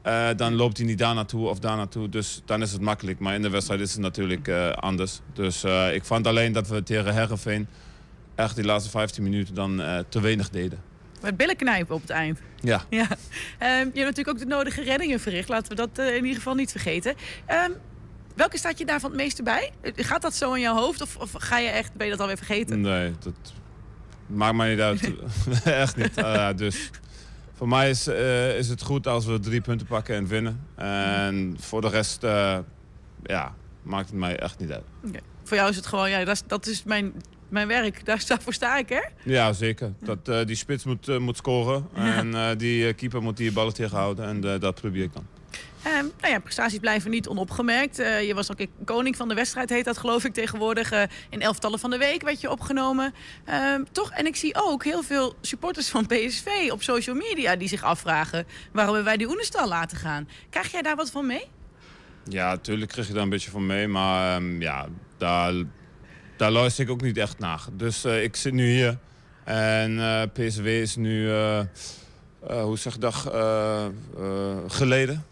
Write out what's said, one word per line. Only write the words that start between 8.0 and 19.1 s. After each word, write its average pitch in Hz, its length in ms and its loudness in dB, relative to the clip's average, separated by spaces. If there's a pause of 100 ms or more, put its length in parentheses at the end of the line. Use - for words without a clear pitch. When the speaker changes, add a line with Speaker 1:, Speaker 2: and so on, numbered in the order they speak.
Speaker 1:
echt 110 200 0
die 110 100 0
laatste 104 240 2
vijftien 107 340 -2
minuten 98 320 0
dan, 95 260 -2
eh, 87 180 0 (100)
te 113 120 0
weinig 104 280 2
deden. 90 300 -4 (420)
Speaker 2:
Met 202 160 -2
billen 330 180 4
knijpen 190 400 2
op 160 60 -4
het - 80 -14
eind. 156 300 0 (200)
Speaker 1:
Ja. 113 300 2
Speaker 2:
Ja. 220 180 2 (500)
Ehm, 247 120 2
je 254 140 6
hebt 262 120 -4
natuurlijk 277 340 0
ook 240 100 -2
de 233 60 -6
nodige 277 380 0
reddingen 269 360 2
verricht. 185 300 -4
Laten 226 200 0
we 214 60 -6
dat, 233 220 0
eh, 262 100 2
in 247 140 2
ieder 254 140 0
geval 262 200 -4
niet 269 160 0
vergeten. 180 440 -2 (300)
Ehm, 349 260 2 (640)
welke 339 220 4
staat 330 200 -2
je 320 80 -6
daarvan 285 240 0
het 269 100 -4